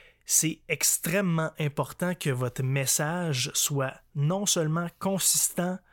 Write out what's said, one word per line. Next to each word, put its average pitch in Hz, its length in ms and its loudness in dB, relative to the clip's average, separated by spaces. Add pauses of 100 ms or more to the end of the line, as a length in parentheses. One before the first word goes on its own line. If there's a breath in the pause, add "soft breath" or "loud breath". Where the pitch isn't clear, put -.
(260 loud breath)
c'est - 340 2 (100)
extrêmement 165 800 2 (100)
important 151 540 -2
que 170 160 -4
votre 127 320 -2
message 139 960 0
soit 135 400 -2 (180)
non 170 320 0
seulement 170 420 0 (120)
consistant 185 800 0 (140 soft breath)